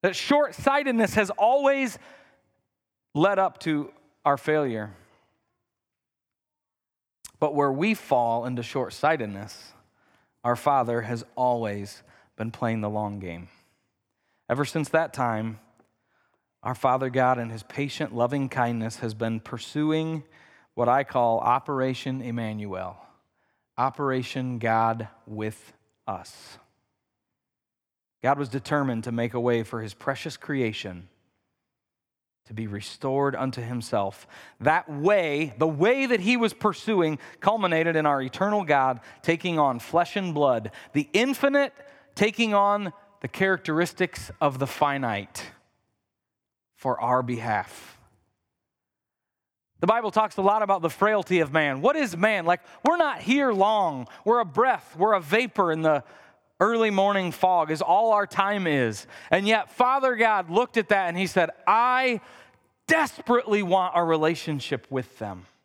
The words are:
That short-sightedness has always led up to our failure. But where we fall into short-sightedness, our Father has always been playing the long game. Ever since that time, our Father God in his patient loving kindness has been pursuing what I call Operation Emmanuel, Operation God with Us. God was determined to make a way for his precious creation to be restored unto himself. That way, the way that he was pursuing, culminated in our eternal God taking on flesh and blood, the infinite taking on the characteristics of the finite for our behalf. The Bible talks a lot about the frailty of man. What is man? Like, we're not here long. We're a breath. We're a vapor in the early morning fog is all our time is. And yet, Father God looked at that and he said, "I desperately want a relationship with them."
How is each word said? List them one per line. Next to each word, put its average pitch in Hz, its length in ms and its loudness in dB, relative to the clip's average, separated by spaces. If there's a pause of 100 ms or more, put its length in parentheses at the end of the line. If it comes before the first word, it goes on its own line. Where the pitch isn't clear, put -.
That 180 140 0
short-sightedness 277 960 2
has 208 160 2
always 269 680 2 (1160)
led 190 240 2
up 190 220 0
to 151 320 -4 (320)
our 143 140 2
failure. 127 520 -2 (2500)
But 151 140 0
where 143 180 2
we 170 200 0
fall 120 540 0
into 123 160 -6
short-sightedness, 113 1080 -4 (720)
our 120 120 2
Father 120 460 0
has 113 240 -6 (100)
always 113 680 -4 (340)
been 113 140 -6
playing 113 300 -4
the 104 80 -4
long 104 300 -6
game. 87 300 -12 (1000)
Ever 139 160 0
since 151 260 -4
that 160 220 0
time, 113 460 -4 (1040)
our 127 120 -6
Father 131 360 0
God 127 280 2
in 117 120 -6
his 113 120 -12
patient 143 520 -8
loving 127 340 0
kindness 117 520 -2
has 113 120 -6
been 113 280 -4
pursuing 156 840 -4 (520)
what 120 140 0
I 135 160 2
call 120 360 0
Operation 131 840 -2
Emmanuel, 107 720 -8 (800)
Operation 131 840 -2
God 113 500 0 (180)
with 107 480 -10 (320)
Us. - 500 -12 (1700)
God 135 160 2
was 139 100 -4
determined 131 560 -2
to 120 80 -6
make 117 220 -2
a 123 60 -2
way 120 240 2
for 113 180 -8
his 107 100 -10
precious - 460 -6
creation 107 680 -6 (1400)
to - 60 -18
be 110 140 -8
restored 131 680 -2
unto 127 280 -4
himself. 113 640 -4 (340)
That 156 300 0
way, 151 680 0
the 151 100 2
way 196 380 2
that 180 160 0
he 226 160 2
was 233 160 0
pursuing, 180 640 0 (220)
culminated 170 560 2
in 156 80 0
our 143 160 2
eternal 190 440 -2
God 131 360 2 (220)
taking 165 360 0
on 135 200 2
flesh 170 360 0
and 185 200 -4
blood, 127 360 0 (220)
the 151 220 -2
infinite 269 580 2 (420)
taking 220 380 0
on 202 400 2 (300)
the 127 60 -6
characteristics 175 1040 -2 (120)
of 139 160 0
the 139 80 -2
finite 127 800 -2 (1300)
for - 240 -4
our 127 220 2
behalf. 117 760 -6 (1800)
The 170 60 0
Bible 220 240 2
talks 214 260 0
a 196 60 -2
lot 202 180 4
about 196 220 0
the 165 80 0
frailty 196 500 2
of 147 100 0
man. 143 300 0
What 254 160 2
is 247 180 -2
man? 190 300 0
Like, 175 160 2 (260)
we're 330 120 2
not 285 240 -2
here 262 300 2
long. 190 540 2 (200)
We're 233 140 4
a 226 40 2
breath. 202 540 0
We're 208 160 4
a 190 60 2
vapor 185 520 2
in 160 80 -2
the 151 240 2 (560)
early 226 280 4
morning 196 440 2
fog 170 400 2
is 156 100 -2
all 202 300 4
our 202 160 2
time 196 400 0
is. 127 400 0 (220)
And 196 160 2
yet, 214 260 0
Father 262 420 2
God 214 360 2
looked 240 260 0
at 214 140 0
that 190 180 2
and 170 100 -4
he 190 80 0
said, 170 240 2 (160)
"I 247 540 2 (640)
desperately 240 800 2
want 180 320 2
a 170 80 2
relationship 156 840 -2
with 131 300 -6
them." 95 280 -10 (180)